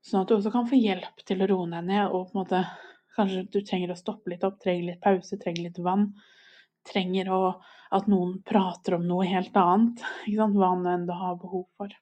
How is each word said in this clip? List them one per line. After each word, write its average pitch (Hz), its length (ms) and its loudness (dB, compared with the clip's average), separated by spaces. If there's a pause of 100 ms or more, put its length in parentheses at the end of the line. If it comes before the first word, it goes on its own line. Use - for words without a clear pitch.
Sånn 190 220 0
at 185 80 -2
du - 20 6
også 214 160 2
kan 240 160 0
få 254 160 4
hjelp 190 380 -2 (100)
til 185 160 0
å - 60 0
roe 185 180 2
deg 170 160 -6
ned, 196 240 2
og 180 220 -4
på - 20 -20
en 196 80 -2
måte, 185 200 0 (580)
kanskje 190 240 0 (100)
du 202 80 2
trenger 185 320 -4
å 175 60 -8
stoppe 202 340 -8
litt 175 160 -4
opp, 196 140 -6
trenger 175 240 -2
litt 175 180 -10
pause, 190 380 0
trenger 170 240 -6
litt 175 180 -12
vann, 196 220 2 (840)
trenger 190 480 -2
å, 190 40 2 (520)
at 196 160 0
noen 185 300 2 (100)
prater 185 480 0
om 175 80 -2
noe 175 240 0
helt 185 320 -2
annet, 208 400 4 (240)
ikke 208 160 -2
sant? 208 160 2
Hva 190 160 6
nå 180 160 0
enn 175 160 0
du 175 80 -6
har 175 300 -6
behov 185 240 -8 (100)
for. 202 260 -12